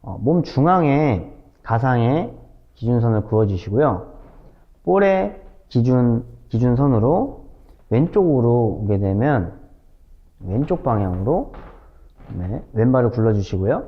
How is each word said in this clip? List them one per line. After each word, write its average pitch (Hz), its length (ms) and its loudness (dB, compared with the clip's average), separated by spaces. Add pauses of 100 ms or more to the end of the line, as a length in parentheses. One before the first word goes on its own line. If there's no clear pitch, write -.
어, 92 180 -12
몸 147 240 2
중앙에 147 880 2 (320)
가상의 123 680 0 (400)
기준선을 113 500 0
그어주시고요. 107 840 0 (760)
볼의 190 580 0 (280)
기준, 120 560 2 (240)
기준선으로 127 960 0 (440)
왼쪽으로 120 960 2
오게 101 160 0
되면 101 580 0 (880)
왼쪽 135 380 -2
방향으로, 107 680 -2 (840)
네, 90 260 -8 (100)
왼발을 120 380 2
굴러주시고요. 110 760 0